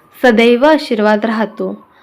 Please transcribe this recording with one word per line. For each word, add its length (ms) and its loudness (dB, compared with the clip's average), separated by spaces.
सदैव 420 2
आशीर्वाद 600 0
राहतो. 600 -6